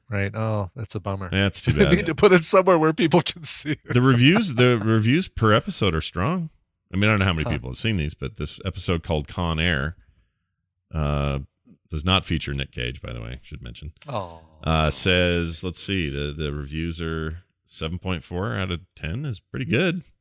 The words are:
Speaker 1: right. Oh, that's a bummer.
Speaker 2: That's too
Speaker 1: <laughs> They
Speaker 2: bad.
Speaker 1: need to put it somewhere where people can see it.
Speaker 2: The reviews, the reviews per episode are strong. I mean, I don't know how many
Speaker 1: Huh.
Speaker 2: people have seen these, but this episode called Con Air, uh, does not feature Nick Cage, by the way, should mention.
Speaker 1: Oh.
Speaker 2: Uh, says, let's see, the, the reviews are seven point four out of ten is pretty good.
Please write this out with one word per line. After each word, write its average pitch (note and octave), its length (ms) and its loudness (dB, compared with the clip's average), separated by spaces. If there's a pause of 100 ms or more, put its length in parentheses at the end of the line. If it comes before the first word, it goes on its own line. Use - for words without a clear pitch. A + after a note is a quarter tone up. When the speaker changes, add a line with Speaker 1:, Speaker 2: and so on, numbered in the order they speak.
(100)
Speaker 1:
right. G2+ 240 -2
Oh, A2 400 -2
that's A2+ 220 -10
a G2 40 -6
bummer. G2 300 -6
Speaker 2:
That's G2 320 0
too - 100 2
Speaker 1:
<laughs> - 20 -2
They F#3+ 100 4
Speaker 2:
bad. D#3+ 120 6
Speaker 1:
need - 100 -2
to D#3+ 100 -2
put F#3+ 160 6
it E3+ 120 6
somewhere F#3 340 6
where D#3 140 4
people E3 300 4
can E3 220 -8
see - 280 -4
it. - 60 -4 (160)
Speaker 2:
The B2 80 6
reviews, C3+ 520 6
the B2 280 4
reviews A2+ 460 2
per A2 240 2
episode G2+ 420 0
are D#2 60 0
strong. D#3 500 -2 (420)
I F#2 40 -6
mean, G2+ 120 4
I A2 40 4
don't G2+ 80 2
know F#2+ 60 2
how F#2 80 2
many D#2 100 -2
Speaker 1:
Huh. - 60 -2
Speaker 2:
people B1+ 200 -4
have B1 80 -8
seen A2 180 0
these, D2 180 -2
but C2 200 -8
this - 300 -8
episode F2+ 400 -2
called D2+ 240 -2
Con E2 320 -4
Air, D#2+ 340 0 (1000)
uh, C#2+ 460 -2 (500)
does D2+ 160 -6
not F#2 200 0
feature D#2 280 -4
Nick C#2 200 -6
Cage, B1 280 -8
by - 120 -12
the A1+ 100 -10
way, A#1 200 -12
should - 200 -16
mention. A#1 300 -14 (160)
Speaker 1:
Oh. F2+ 320 -10 (240)
Speaker 2:
Uh, D#2 260 2
says, F2 720 2
let's F2+ 180 -6
see, F2+ 280 -4
the, C#2+ 280 -6
the D2+ 160 -4
reviews D#2 480 -6
are D#2+ 380 -6 (300)
seven D#2+ 300 -8
point F#2 240 -6
four G2 320 -6
out F#2+ 160 -4
of E2+ 100 -6 (140)
ten G2 300 -8
is A#2+ 160 -8
pretty - 240 -10
good. E3 380 0 (180)